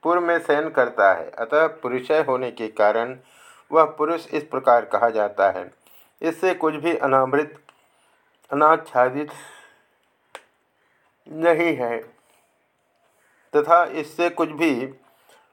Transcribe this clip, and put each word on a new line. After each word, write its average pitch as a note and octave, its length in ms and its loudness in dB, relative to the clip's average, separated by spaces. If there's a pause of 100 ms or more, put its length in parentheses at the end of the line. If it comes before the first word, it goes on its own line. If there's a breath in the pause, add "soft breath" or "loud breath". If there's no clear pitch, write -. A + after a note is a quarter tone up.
पुर E3+ 160 0
में E3+ 200 0
शयन D3+ 320 -2
करता A2 420 2
है। E2 180 -6
अतः D3 360 0 (100)
पुरुषय B2+ 460 -2
होने B2+ 280 -4
के A2 180 -8
कारण A2+ 500 0 (520 soft breath)
वह D#3 140 4 (120)
पुरुष D#3 320 -4
इस D3 160 -6
प्रकार B2 420 2
कहा A2+ 240 0
जाता G2+ 400 0
है। F2+ 220 -10 (480 soft breath)
इससे E3 340 -2
कुछ D#3 200 -2
भी D#3 220 -4
अनावृत, C3+ 640 0 (920)
अनाच्छादित D3 800 2 (2000 loud breath)
नहीं D#3+ 480 0
है A#2+ 240 -6 (1500)
तथा D#3+ 400 4
इससे E3 380 -2
कुछ E3 200 -2
भी C#3 440 -2 (580 soft breath)